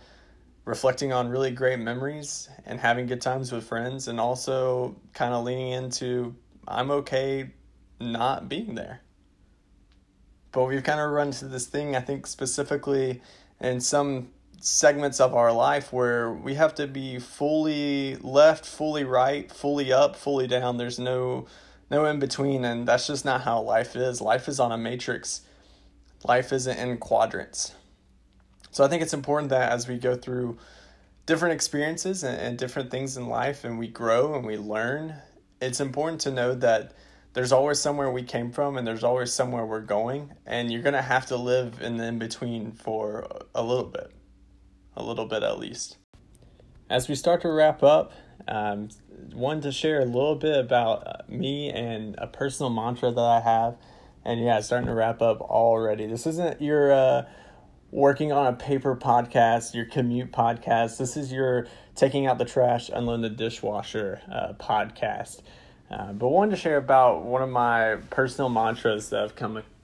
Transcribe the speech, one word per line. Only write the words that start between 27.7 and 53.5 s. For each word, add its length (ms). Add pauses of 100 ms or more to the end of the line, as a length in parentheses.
So 140
I 40
think 140
it's 120
important 360
that 200
as 160
we 120
go 180
through 400 (720)
different 280
experiences 680
and, 180
and 160
different 340
things 260
in 120
life, 360
and 140
we 100
grow 460
and 120
we 100
learn, 580 (460)
it's 200
important 420
to 80
know 240
that 380 (420)
there's 180
always 280
somewhere 300
we 120
came 280
from 260
and 100
there's 180
always 280
somewhere 340
we're 140
going, 520 (140)
and 260
you're 100
gonna 200
have 240
to 100
live 460
in 140
the 80
in-between 680
for 540 (280)
a 80
little 240
bit, 240 (840)
a 60
little 240
bit 160
at 160
least. 400 (880)
As 200
we 60
start 280
to 80
wrap 320
up, 300 (340)
um, 420 (440)
wanted 320
to 80
share 280
a 40
little 320
bit 200
about, 500
uh, 220
me 420
and 480
a 80
personal 440
mantra 400
that 100
I 200
have. 360 (480)